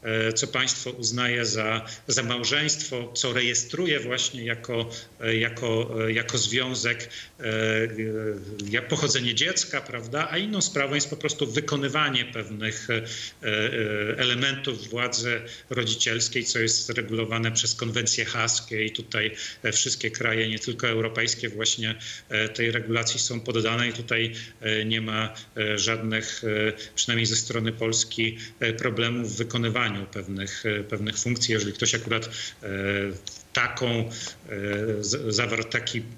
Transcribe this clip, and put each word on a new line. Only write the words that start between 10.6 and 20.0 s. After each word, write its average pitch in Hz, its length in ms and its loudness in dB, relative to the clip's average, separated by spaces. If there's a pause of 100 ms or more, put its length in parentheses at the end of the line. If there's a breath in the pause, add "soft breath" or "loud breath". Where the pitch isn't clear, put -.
sprawą 139 340 2
jest 143 140 0
po 151 80 -6
prostu 147 300 -2
wykonywanie 139 760 2
pewnych, 107 640 -4
e, 117 40 4 (500 loud breath)
e, 107 760 0
elementów 127 720 0
władzy 120 520 0 (280 loud breath)
rodzicielskiej, 117 720 2
co - 160 0
jest - 300 2
regulowane 113 640 0
przez - 240 2
konwencje 117 500 0
haskie 110 600 0
i 107 60 -2
tutaj, 110 400 -2 (320 loud breath)
e, 113 80 2
wszystkie - 400 2